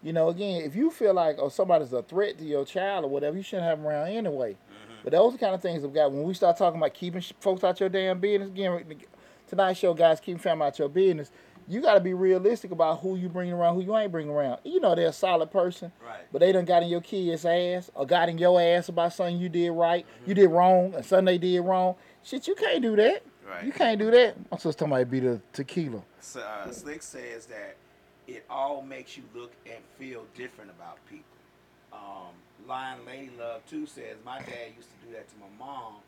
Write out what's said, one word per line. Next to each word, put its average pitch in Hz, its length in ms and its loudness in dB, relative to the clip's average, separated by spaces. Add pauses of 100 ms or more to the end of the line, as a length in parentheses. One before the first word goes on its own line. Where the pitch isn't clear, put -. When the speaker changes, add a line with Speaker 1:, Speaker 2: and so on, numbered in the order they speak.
Speaker 1:
You 160 100 -8
know, 160 160 2
again, 175 340 -4
if 147 140 -8
you 311 140 2
feel 208 240 2
like, 160 260 2
oh, 139 80 -2
somebody's 156 440 2
a 123 100 -2
threat 185 360 -4
to 160 60 -14
your 147 200 -2
child 190 400 -4
or 139 40 -4
whatever, 147 280 -4
you 196 60 -8
shouldn't 185 260 -6
have 160 120 0
'em 151 60 -6
around 151 220 -4
anyway. 151 440 -4
Speaker 2:
Mm-hmm. 107 500 -20
Speaker 1:
But - 100 -2
those 226 240 6
kind 196 180 -2
of 180 80 -6
things 165 200 -4
have 139 120 -8
got, 147 180 4
when 139 100 -4
we 180 120 -2
start 175 220 4
talking 170 220 2
about 156 160 0
keeping 180 280 -8
sh-, - 180 -14
folks 190 240 -2
out 180 160 2
your 190 80 0
damn 185 320 -2
business, 196 300 0
again, 185 340 -4 (640)
tonight's 185 320 0
show, 175 140 2
guys, 160 260 4
keeping 175 180 -8
family 160 280 0
out - 120 -4
your 143 120 -2
business, 170 420 0 (340)
you 202 140 -6
gotta 220 200 6
be 185 140 -2
realistic 185 560 2
about 165 300 0
who 185 160 -4
you 180 120 -6
bring 180 220 -6
around, 175 240 0
who 185 80 -2
you 202 140 -2
ain't 208 160 -2
bringing 151 200 -6
around. 139 300 -2
You 339 180 -2
know 196 140 4
they're 170 140 2
a 156 40 -2
solid 165 380 0
person, 180 400 -2 (160)
Speaker 2:
Right. 107 140 -14 (120)
Speaker 1:
but 139 80 -2
they 185 120 6
done 180 120 2
got 170 180 4
in 175 80 -4
your 170 100 -2
kid's 170 440 -4
ass 180 500 0
or 139 120 -4
got 170 220 4
in 165 100 -4
your 180 220 6
ass 175 280 4
about 170 260 0
something 175 240 -4
you 180 100 -4
did 170 220 0
right, 170 360 2
Speaker 2:
Mm-hmm. - 220 -14
Speaker 1:
you 196 60 0
did 190 140 8
wrong, 180 460 6
and 151 100 -6
something 190 200 4
they 180 140 4
did 180 220 0
wrong. 185 360 0 (260)
Shit, - 240 -10
you 381 80 -2
can't 403 280 0
do 226 140 0
that. 240 260 4 (240)
Speaker 2:
Right. 95 180 -12
Speaker 1:
You 277 80 -6
can't 226 260 0
do 214 120 0
that. 233 260 6 (140)
My 175 80 -10
sister 156 280 -4
might 127 240 0
be 131 100 -2
the 120 200 -2 (120)
tequila. 135 500 -8 (180)
Speaker 2:
So, - 200 -18
uh, 104 300 -12
Slick 151 320 -16
says 123 440 -16
that 101 300 -18 (500)
it 123 240 -18
all 135 320 -6
makes 131 340 -18
you 139 60 -20 (120)
look 120 180 -18 (120)
and 113 180 -20 (160)
feel 127 260 -16 (120)
different 117 340 -18
about 85 280 -20 (100)
people. - 160 -20 (680)
Um, 98 400 -18 (340)
Lion 131 400 -12
Lady 131 320 -18
Love 117 280 -12
too 151 200 -10
says, 113 380 -18
"My 127 160 -14
dad 120 360 -16
used 120 140 -20
to - 160 -20
do 117 80 -20
that 110 140 -18
to - 100 -20
my 101 80 -20 (120)
mom 123 360 -14 (140)